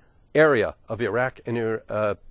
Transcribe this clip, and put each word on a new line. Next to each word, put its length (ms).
area 400
of 140
Iraq 460
and 100
Ir-, 320
uh, 280